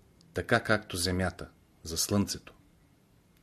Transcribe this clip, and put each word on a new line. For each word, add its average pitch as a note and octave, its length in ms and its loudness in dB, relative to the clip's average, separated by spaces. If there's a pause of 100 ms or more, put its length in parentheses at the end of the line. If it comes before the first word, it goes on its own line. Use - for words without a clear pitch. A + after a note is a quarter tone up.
(340)
така A2+ 280 2
както G#2+ 340 0
земята, F2+ 540 -2 (320)
за D#2+ 140 -8
слънцето. - 580 0 (880)